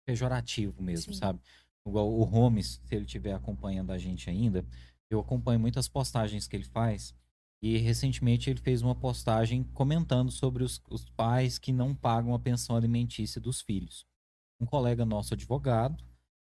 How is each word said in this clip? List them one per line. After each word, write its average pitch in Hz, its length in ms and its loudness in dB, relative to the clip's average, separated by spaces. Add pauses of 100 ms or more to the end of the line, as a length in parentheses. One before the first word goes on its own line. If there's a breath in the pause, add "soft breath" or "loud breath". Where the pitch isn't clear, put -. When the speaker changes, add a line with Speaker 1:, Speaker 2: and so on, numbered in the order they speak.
Speaker 1:
pejorativo 117 760 -2
mesmo, 85 300 -4
Speaker 2:
Sim. - 20 -8
Speaker 1:
sabe? 95 260 -2 (460 loud breath)
Igual 104 260 2
o 113 120 4
Holmes, 113 600 4
se - 100 -6
ele 104 120 -4
estiver 98 280 -6
acompanhando 95 580 -4
a 92 60 -4
gente 90 320 -6
ainda, 95 360 0 (440 loud breath)
eu 107 100 2
acompanho 120 400 0
muitas 120 280 0
postagens 110 600 -2
que - 80 -6
ele 95 80 -6
faz 113 500 -2 (480)
e 113 160 2
recentemente 120 720 2
ele 127 100 -2
fez 123 220 2
uma 123 120 2
postagem 120 680 0 (100)
comentando 139 560 2
sobre 127 340 -2
os, - 260 -6
os 113 200 -8
pais 123 480 2
que - 140 -2
não 127 220 2
pagam 117 400 2
a 120 40 0
pensão 120 380 0
alimentícia 117 640 0
dos 120 200 -4
filhos. - 460 -6 (540)
Um 120 60 0
colega 120 400 2
nosso 107 280 0
advogado 127 720 0 (460)